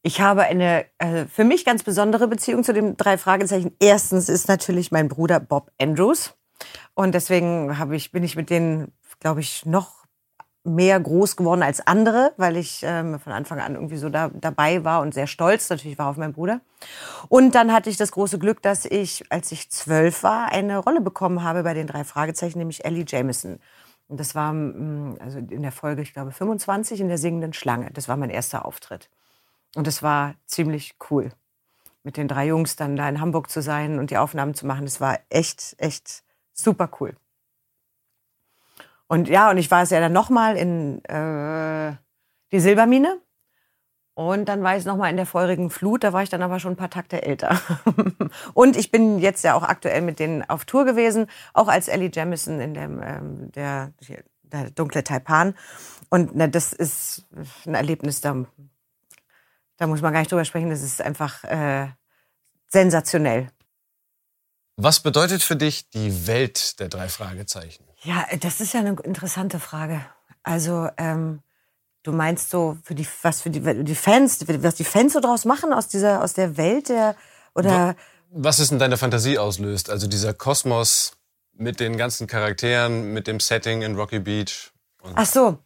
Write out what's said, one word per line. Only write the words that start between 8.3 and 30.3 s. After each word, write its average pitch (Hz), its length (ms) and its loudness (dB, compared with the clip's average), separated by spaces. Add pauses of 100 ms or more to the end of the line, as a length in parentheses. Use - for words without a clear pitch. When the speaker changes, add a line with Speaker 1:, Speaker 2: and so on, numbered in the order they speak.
Speaker 1:
mit 156 140 -6
denen, 165 420 0 (280)
glaub 160 180 0
ich, - 280 -8
noch 175 340 -2 (640)
mehr 185 360 4
groß 170 360 2
geworden 180 260 2
als 143 240 0
andere, 220 500 4
weil 175 200 0
ich, 170 280 -6
ähm, 160 340 -4
von 127 140 -12
Anfang 139 280 -8
an - 140 -6
irgendwie 156 220 -8
so 147 140 -6
da, 156 240 -2
dabei 160 500 0
war 165 160 2
und 147 140 -4
sehr 135 120 -2
stolz 175 440 0
natürlich 147 280 -6
war 147 100 -4
auf 139 100 -6
meinen 156 160 -6
Bruder. 185 260 -4 (680)
Und 262 260 8
dann 233 180 6
hatte 220 160 4
ich 208 80 -4
das 208 160 0
große 202 260 -2
Glück, 202 220 0
dass 196 240 0
ich, - 460 -4
als - 220 -4
ich - 180 -12
zwölf 160 520 2
war, 220 300 2
eine 202 260 -2
Rolle 311 220 0
bekommen 180 420 -2
habe 170 200 -2
bei 165 100 -2
den 156 140 -4
drei 147 180 -8
Fragezeichen, 160 540 -4
nämlich 165 260 -8
Ellie 165 220 -4
Jameson. 123 520 -4 (500)
Und 143 120 -12
das 143 140 -8
war, 151 180 -4
mm, 147 680 -8
also 135 180 -12
in 127 240 -10
der 139 100 -6
Folge, 147 300 -6
ich 139 100 -12
glaube, 135 180 -12
fünfundzwanzig 202 680 -6
in 190 80 -2
der 175 100 -2
singenden 165 360 -4
Schlange. 120 380 -4
Das - 160 -12
war 127 100 -4
mein 139 120 -4
erster - 360 -6
Auftritt. - 420 -16 (680)
Und 147 100 -2
es 147 160 -4
war 147 320 0 (120)